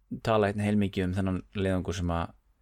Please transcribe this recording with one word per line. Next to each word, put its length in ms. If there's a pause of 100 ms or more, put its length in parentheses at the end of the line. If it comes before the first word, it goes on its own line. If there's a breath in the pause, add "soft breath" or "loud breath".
(200)
tala 300
hérna 180
heilmikið 400
um 80
þennan 220 (160)
leiðangur 420
sem 160
að 220 (280)